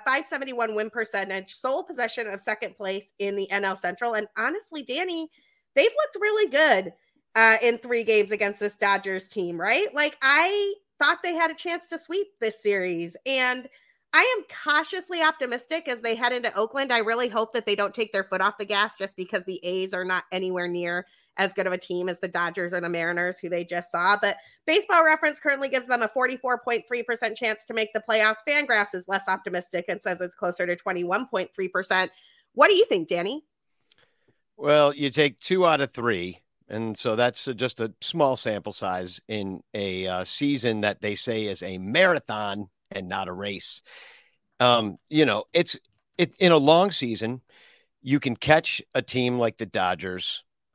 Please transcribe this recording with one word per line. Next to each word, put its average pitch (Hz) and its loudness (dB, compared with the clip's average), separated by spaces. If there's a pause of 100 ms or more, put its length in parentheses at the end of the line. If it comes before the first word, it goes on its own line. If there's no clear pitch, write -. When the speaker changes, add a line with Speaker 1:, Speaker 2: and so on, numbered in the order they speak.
Speaker 1:
five 269 0
seventy-one 247 -4
win 214 -2
percentage, 196 -6
sole 277 -4
possession 240 -6
of 196 -8
second 214 -6
place 196 -8
in 202 -2
the 196 -4
N 196 -2
L 190 -2
Central. 220 -4
And 214 -4 (120)
honestly, 302 -6
Danny, 320 -6 (460)
they've 285 6
looked 587 0
really 427 2
good, 240 4 (400)
uh, 226 8
in 240 4
three 240 -2
games 208 4
against 202 -2
this 208 -4
Dodgers 196 0
team, 175 -6
right? 247 0
Like, 294 0
I 370 2 (260)
thought 311 2
they 349 -2
had 330 2
a 320 -10
chance 349 -6
to 330 -8
sweep 392 -4 (160)
this 220 -4
series. 180 -2
And 254 -2 (460)
I 453 4
am 392 -6 (200)
cautiously 320 -2
optimistic 311 -2
as 240 -4
they 226 0
head 240 0
into 240 -2
Oakland. 262 -2
I 233 4
really 233 0
hope 220 -2
that 226 -2
they 208 0
don't 202 -2
take 226 -4
their 190 -2
foot 185 -2
off 208 0
the 202 -6
gas 208 0
just 196 -8
because 180 -6
the 185 -8
A's 185 -4
are 180 -4
not 185 -2
anywhere 185 -4
near 175 -4 (320)
as 190 0
good 190 -2
of 185 -2
a 185 -2
team 180 -4
as 175 -8
the 190 -4
Dodgers 175 -4
or 175 -4
the 170 -4
Mariners, 175 -2
who 180 -10
they 175 -4
just 175 -6
saw. 185 2
But 202 0 (300)
Baseball 339 4
Reference 311 2
currently 277 -2
gives 247 -2
them 240 0
a 214 2
forty-four 254 -2
point 233 -2
three 240 -4
percent 226 -4
chance 220 -2
to - -10
make 226 -2
the 214 -4
playoffs. 220 2
Fangraphs 254 2
is 180 -8
less 190 -2
optimistic 180 -4
and 196 -6
says 180 -4
it's 180 -6
closer 180 -2
to 175 -2
twenty-one 185 -2
point - -4
three 185 -4
percent. 185 0 (400)
What 294 6
do 403 4
you 427 6
think, 180 0
Danny? 202 -2 (1160)
Speaker 2:
Well, 147 6
you 147 -2
take 147 0
two 180 2
out 151 4
of 139 -2
three. 92 -2 (280)
And 110 -6
so 110 -2
that's, 120 0
uh, 131 -2
just 120 -6
a 113 -4
small 143 0
sample 104 -4
size 92 -6
in 98 -6 (120)
a, 95 -4
uh, 92 -4
season 123 -2
that 104 0
they 104 -4
say 110 -2
is 98 -4
a 95 -8
marathon 107 0 (200)
and 95 -8
not 95 -4
a 90 -8
race. 98 -4 (760)
Um, 117 4 (140)
you 151 4
know, 107 0
it's, - 2 (380)
it, 170 0
in 185 6
a 165 10
long 160 6
season, 117 -4 (580)
you 131 2
can 120 -2
catch - 4 (140)
a 131 0
team 123 0
like 117 0
the 110 -6
Dodgers, 92 -4 (300)